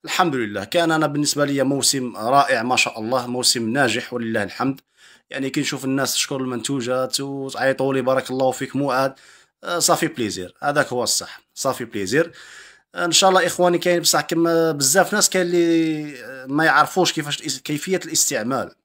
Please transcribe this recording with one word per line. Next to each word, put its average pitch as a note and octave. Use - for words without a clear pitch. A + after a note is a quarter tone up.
الحمد E3
لله، G#2
كان E3+
أنا D#3
بالنسبة C#3+
لي C#3
موسم C3
رائع B2
ما B2+
شاء A#2
الله، A#2+
موسم B2
ناجح A#2+
ولله A2+
الحمد. C3
يعني C3+
كي D3
نشوف C3+
الناس C3+
تشكر -
المنتوجات B2+
وتعيطوا C3+
لي C3+
بارك B2+
الله C3
فيك B2+
معاذ، C3+
آه، F3
صافي D#3+
بليزير، G2
هذاك C#3+
هو B2
الصح، -
صافي B2+
بليزير. A2+
ان F3
شاء F#3+
الله F#3
اخواني F3
كاين E3+
بصح D#3
كما E3
بزاف D3
ناس G#3
كاين F#3
اللي، D#3+
آه، C3
ما D3
يعرفوش D3+
كيفاش D3
الاس-، C3+
كيفيه E3+
الاستعمال. A#2+